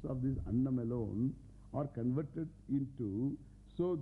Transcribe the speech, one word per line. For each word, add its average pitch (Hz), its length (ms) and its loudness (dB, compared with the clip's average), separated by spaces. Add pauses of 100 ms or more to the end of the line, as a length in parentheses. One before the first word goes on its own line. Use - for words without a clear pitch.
of 131 140 -2
this 131 140 2 (120)
Annam 127 320 4
alone, 117 540 0 (400)
are 143 140 0
converted 143 600 0 (200)
into, 131 680 0 (400)
so 175 240 2